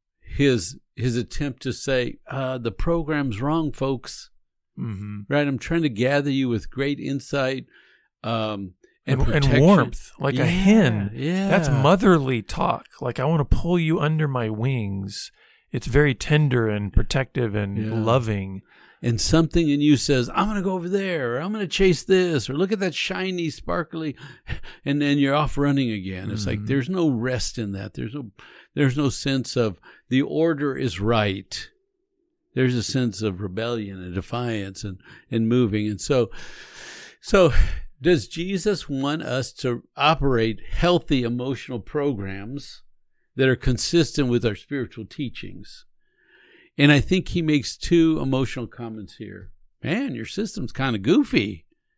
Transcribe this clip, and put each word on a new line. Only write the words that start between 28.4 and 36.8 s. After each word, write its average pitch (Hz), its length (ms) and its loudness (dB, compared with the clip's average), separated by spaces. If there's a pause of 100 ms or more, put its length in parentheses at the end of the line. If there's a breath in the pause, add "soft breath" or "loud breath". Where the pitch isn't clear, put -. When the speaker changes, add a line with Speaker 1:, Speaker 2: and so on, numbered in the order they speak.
Speaker 1:
there's 135 200 2
no 143 140 2
sense 131 480 -4
of, 110 200 0 (300 soft breath)
"The 131 140 2
order 147 560 0
is 110 240 -4
right." 104 680 0 (840)
there's 127 220 2
a 117 80 0
sense 113 380 -2
of 98 200 -2
rebellion 104 600 -6
and 90 140 -10
defiance 107 720 -6
and, 95 140 -8 (300 loud breath)
and 113 200 0
moving. 107 400 2
And 104 100 -6
so, 123 300 0 (920 loud breath)